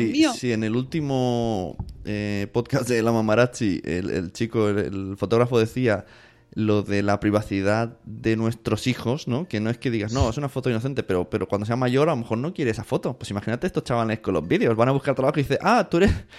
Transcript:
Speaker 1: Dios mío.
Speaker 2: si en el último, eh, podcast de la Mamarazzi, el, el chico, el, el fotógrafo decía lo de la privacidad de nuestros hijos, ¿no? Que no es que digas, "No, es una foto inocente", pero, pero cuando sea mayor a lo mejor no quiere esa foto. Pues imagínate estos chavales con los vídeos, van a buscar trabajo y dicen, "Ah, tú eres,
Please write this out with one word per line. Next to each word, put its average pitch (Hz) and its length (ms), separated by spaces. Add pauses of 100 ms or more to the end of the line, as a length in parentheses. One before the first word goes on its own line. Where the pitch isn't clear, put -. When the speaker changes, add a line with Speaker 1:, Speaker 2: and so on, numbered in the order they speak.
(120)
Speaker 1:
Dios - 0
mío. 302 220
Speaker 2:
si 123 180
en 110 100
el 110 140
último, 123 1000 (280)
eh, 104 480
podcast 120 360
de 117 140
la 113 80
Mamarazzi, 113 720
el, 90 260
el 82 220
chico, 113 360
el, 104 100
el 98 380
fotógrafo 117 420
decía 110 460 (500)
lo 104 300
de 101 180
la 101 160
privacidad 104 880
de 110 320
nuestros 113 500
hijos, 123 400
¿no? 139 220
Que 107 100
no 110 120
es 123 60
que - 140
digas, 110 220
"No, 127 180
es 110 80
una 143 100
foto 131 220
inocente", 117 320
pero, 90 260
pero 104 200
cuando 101 180
sea 117 80
mayor 127 340
a 170 40
lo 135 60
mejor 113 200
no 147 160
quiere 135 160
esa 107 140
foto. 147 340
Pues - 140
imagínate 104 340
estos 160 160
chavales 113 380
con 98 120
los 78 140
vídeos, 135 300
van 117 120
a 135 40
buscar 139 240
trabajo 143 240
y - 20
dicen, 131 200
"Ah, 214 280
tú 165 60
eres, 180 160 (260)